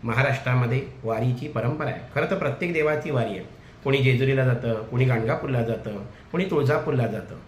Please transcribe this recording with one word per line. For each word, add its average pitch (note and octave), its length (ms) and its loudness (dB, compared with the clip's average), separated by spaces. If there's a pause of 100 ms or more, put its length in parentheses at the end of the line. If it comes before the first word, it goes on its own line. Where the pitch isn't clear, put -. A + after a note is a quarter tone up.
महाराष्ट्रामध्ये B2+ 760 2 (220)
वारीची A#2+ 440 -2
परंपरा C3+ 400 -2
आहे. - 120 -6 (140)
खरं D#3 160 0
तर - 80 0
प्रत्येक D#3 340 -2
देवाची D3+ 380 0
वारी A#2 200 0
आहे. F2+ 140 -8 (400)
कोणी C3+ 140 4
जेजुरीला C3 460 4
जातं, A#2 300 2
कोणी A#2+ 300 0
गाणगापूरला B2 580 0
जातं, A2+ 340 -4 (360)
कोणी F3+ 120 0
तुळजापूरला C#3 640 2
जातं G2+ 280 -6 (120)